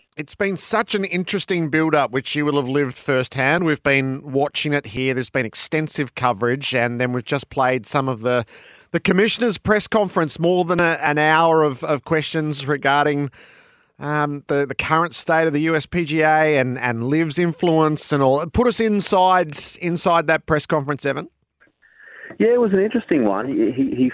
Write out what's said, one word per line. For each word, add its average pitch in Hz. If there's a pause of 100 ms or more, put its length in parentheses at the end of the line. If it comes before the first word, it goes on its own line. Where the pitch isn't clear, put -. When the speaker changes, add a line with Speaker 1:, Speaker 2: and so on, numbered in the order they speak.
(180)
Speaker 1:
It's -
been 196
such -
an 196
interesting 175
build-up, 151
which 131
you 147
will 147
have 135
lived 135
firsthand. 135
We've 151
been 135
watching 139
it 143
here. 131
There's 123
been 127
extensive 156
coverage, 123
and 120
then 123
we've 123
just -
played 127
some 135
of 113
the, 120 (460)
the 170
Commissioner's 208
press 208
conference, 185
more 180
than 170
a, 165
an 147
hour 156
of, 139
of 151
questions 151
regarding, 143 (680)
um, 147
the, 143
the 131
current 160
state 160
of 151
the 147
U 160
S 147
P 175
G 156
A 156
and, 127
and 117
liv's 151
influence 160
and 143
all. 135
Put 233
us 240
inside, 185 (240)
inside 170
that 160
press 151
conference, 147
Evan. 139 (1080)
Speaker 2:
Yeah, 226
it 247
was 226
an 190
interesting 196
one. 104
He, 113
he, 131
he 127